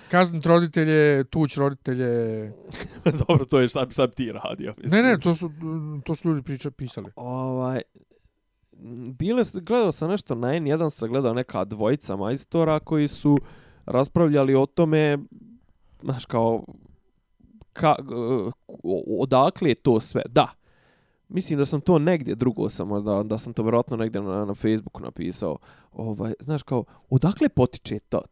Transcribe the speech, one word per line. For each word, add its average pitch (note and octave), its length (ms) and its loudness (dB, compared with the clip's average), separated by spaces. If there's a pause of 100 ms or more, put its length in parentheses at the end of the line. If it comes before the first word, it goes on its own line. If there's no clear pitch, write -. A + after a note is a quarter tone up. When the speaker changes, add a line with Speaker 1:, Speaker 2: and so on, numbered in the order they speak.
(100)
Speaker 1:
Kaznit E3+ 360 2
roditelje, D#3 800 4
tuć D#3 320 0
roditelje. A#2+ 960 -2 (520)
Speaker 2:
<laughs> D#3 240 2
Dobro, C#3+ 160 4
to C3+ 160 4
je B2+ 80 4
šta, C3 220 -2
šta C3 160 2
bi - 80 -4
ti A#2 180 -6
radio, - 440 -10
mislim. G3 280 2
Speaker 1:
Ne, F3+ 40 6
ne, G3+ 120 4
to E3+ 140 2
su, E3 160 -6 (540)
to D#3+ 100 -4
su E3+ 140 -4
ljudi D3+ 140 0
priča-, C3+ 280 -8
pisali. A#2 460 -10
Speaker 2:
Ovaj, B2+ 640 -4 (1400)
bile A3 260 2
s-, - 160 -8
gledao G#3 320 2
sam D#3+ 180 -4
nešto G3 240 -4
na A#2+ 200 -2
N E3 120 -2
jedan, D#3 240 0
sam A2+ 180 -6
gledao B2 260 0
neka A#2+ 300 -4
dvojica G#2+ 520 -2
majstora C#3+ 640 -2
koji D3+ 300 -2
su C#3+ 300 2 (480)
raspravljali C3+ 680 2
o C3+ 120 4
tome, D3+ 520 2 (840)
znaš, C3 220 -6
kao, A2+ 400 0 (1080)
ka-, B2 800 0 (160)
o-, F2+ 520 -4
odakle C3+ 480 2
je A#2+ 60 4
to A2+ 260 4
sve, - 280 -4
da. A#2+ 180 4 (880)
Mislim E3 240 -2
da C#3 80 2
sam D3 140 -2
to F3 180 6
negdje D3 360 0
drugo A2+ 340 0
sam, G2 200 -6
možda, G#2 340 0
da A2 160 -4
sam A#2+ 140 -10
to A2+ 100 -4
vjerojatno A#2 340 0
negdje A2 240 -4
na, G2+ 240 -4
na G2+ 100 -6
Facebooku A2 480 -2
napisao. E2 560 -8 (340)
Ovaj, A2 480 -8
znaš, C#3 220 -6
kao, A#2+ 220 -4 (260)
odakle F3+ 380 2
potiče - 500 -2
to, - 220 -4 (120)